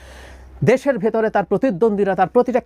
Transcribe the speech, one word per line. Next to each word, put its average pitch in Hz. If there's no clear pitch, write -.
দেশের 254
ভেতরে 220
তার 202
প্রতিদ্বন্দ্বীরা 202
তার 185
প্রতিটা 240